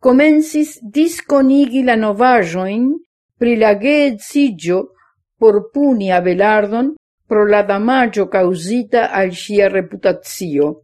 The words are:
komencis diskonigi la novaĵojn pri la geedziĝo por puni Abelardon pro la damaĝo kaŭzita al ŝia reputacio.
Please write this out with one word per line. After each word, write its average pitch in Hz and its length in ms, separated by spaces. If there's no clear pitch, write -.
komencis 302 800
diskonigi 269 1000
la 247 120
novaĵojn 214 960
pri 240 160
la 214 160
geedziĝo 214 1080
por 208 180
puni 254 400
Abelardon 208 840
pro 214 160
la 208 160
damaĝo 214 640
kaŭzita 196 840
al 196 220
ŝia 196 400
reputacio. 185 1000